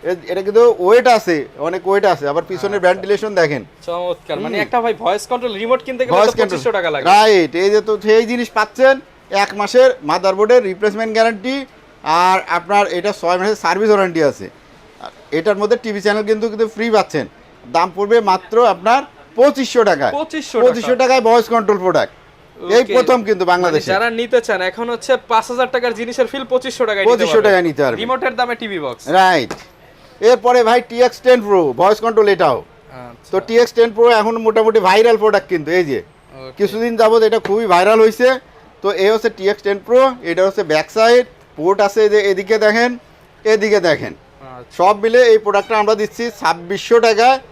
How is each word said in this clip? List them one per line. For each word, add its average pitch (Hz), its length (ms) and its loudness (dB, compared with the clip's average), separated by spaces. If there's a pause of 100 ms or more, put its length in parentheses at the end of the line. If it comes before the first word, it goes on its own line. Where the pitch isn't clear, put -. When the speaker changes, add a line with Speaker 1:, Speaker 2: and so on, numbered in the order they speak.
Speaker 1:
এ-, 170 120 -4 (140)
এটা 180 140 -6
কিন্তু 214 360 4
ওয়েট 214 280 4
আছে, 175 420 0 (100)
অনেক 170 300 -6
ওয়েট 196 160 0
আছে, 156 240 0
আবার 156 200 -2
পিছনের 202 280 -6
Speaker 2:
আচ্ছা। 185 160 2
Speaker 1:
ভেন্টিলেশন 196 420 -4
দেখেন। 147 300 -2 (220)
Speaker 2:
চমৎকার, 175 540 -8
মানে 226 160 -8
Speaker 1:
হুম। 214 60 -2
Speaker 2:
একটা 240 180 -2
ভাই 226 140 -2
ভয়েস 208 320 -4
কন্ট্রোল 240 280 -6
রিমোট 226 300 -2
কিনতে 254 220 -4
গেলে 202 100 0
Speaker 1:
ভয়েস 208 100 4
Speaker 2:
তো 226 60 0
Speaker 1:
কন্ট্রোল। 214 180 -2
Speaker 2:
পঁচিশশো 180 220 -4
টাকা 175 180 -2
লাগে। 139 140 -4
Speaker 1:
রাইট, 190 500 4
এই 190 160 0
যে 214 100 2
তো 214 220 -4
সেই 220 240 2
জিনিস 240 240 -6
পাচ্ছেন, 262 500 0 (300)
এক 196 240 -2
মাসের 247 360 2 (120)
মাদারবোর্ডের 190 600 0
রিপ্লেসমেন্ট 208 500 -4
গ্যারান্টি, 233 540 -2 (360)
আর 180 460 2
আপনার 175 380 0
এটা 175 340 -4
ছয় 175 180 0
মাসের 202 180 -2
সার্ভিস 190 320 -2
ওয়ারেন্টি 185 340 0
আছে। 113 280 -2 (500)
আর - 100 -16 (200)
এটার 165 260 -2
মধ্যে 208 200 0
টিভি 214 240 -8
চ্যানেল 208 220 -2
কিন্তু, 220 260 -2
কিন্তু 220 200 -4
ফ্রি 220 220 -6
পাচ্ছেন। 170 360 -2 (460)
দাম 170 220 0
পড়বে 208 260 0
মাত্র 214 460 0
আপনার 214 360 0 (320)
পঁচিশশো 254 500 2
টাকা। 147 260 0
Speaker 2:
পঁচিশশো 302 500 -6
টাকা। 247 100 6
Speaker 1:
পঁচিশশো 240 260 -4
টাকায় 254 240 2
ভয়েস 226 280 2
কন্ট্রোল 214 300 0
প্রোডাক্ট। 160 340 0 (600)
এই 240 100 4
Speaker 2:
ওকে। - 100 -4
Speaker 1:
প্রথম 247 300 2
কিন্তু 190 220 -2
Speaker 2:
মানে 175 180 2
Speaker 1:
বাংলাদেশে। 156 240 0
Speaker 2:
যারা 202 240 -2
নিতে 233 300 -2
চান, 196 220 -4
এখন 220 280 -6
হচ্ছে 240 260 -2 (120)
পাঁচ 220 200 0
হাজার 247 240 -2
টাকার 247 220 -2
জিনিসের 233 320 -4
ফিল 269 180 -10
পঁচিশশো 254 420 -4
টাকায় 202 180 -2
নিতে 220 60 4
Speaker 1:
পঁচিশশো 240 160 2
Speaker 2:
পারবেন। - 240 2
Speaker 1:
টাকায় 185 120 4
নিতে 151 200 -2
পারবেন। 127 160 0
Speaker 2:
রিমোটের 247 380 -4
দামে 240 180 -4
টিভি 208 240 -10
বক্স। 135 300 -10
Speaker 1:
রাইট। 170 440 2 (680)
এরপরে 240 420 2
ভাই 233 260 2
টিএক্স 240 320 0
টেন 254 200 4
প্রো, 190 320 2
ভয়েস 190 280 2
কন্ট্রোল 220 280 2
এটাও। 160 300 2
Speaker 2:
আচ্ছা। - 720 -20
Speaker 1:
তো 190 100 -2
টিএক্স 226 320 0
টেন 233 180 2
প্রো 233 180 2
এখন 226 300 2
মোটামুটি 220 420 2
ভাইরাল 214 360 4
প্রোডাক্ট 202 320 0
কিন্তু, 160 220 -4
এই 180 140 2
যে 131 140 -4
Speaker 2:
ওকে। 131 680 -8
Speaker 1:
কিছুদিন 226 300 -4
যাবত 220 260 2
এটা 220 160 2
খুবই 214 280 -2
ভাইরাল 196 340 2
হয়েছে। 247 380 2 (440)
তো 196 100 -2
এই 190 180 0
হচ্ছে 220 200 -2
টিএক্স 196 320 -4
টেন 202 240 -4
প্রো, 254 260 2 (100)
এটা 170 240 -2
হচ্ছে 196 160 -4
ব্যাক 156 280 -2
সাইড, 240 360 4 (300)
পোর্ট 190 240 -2
আছে 202 220 0
এই 214 60 4
যে 208 120 2
এদিকে 196 380 -2
দেখেন, 233 400 0 (460)
এদিকে 214 360 0
দেখেন। 139 340 -2
Speaker 2:
আচ্ছা। 127 680 -8
Speaker 1:
সব 202 160 4
মিলে 226 220 2
এই 226 160 6
প্রোডাক্টটা 208 400 -2
আমরা 214 160 2
দিচ্ছি 214 360 -6 (100)
ছাব্বিশশো 175 600 -2
টাকা 233 380 2 (140)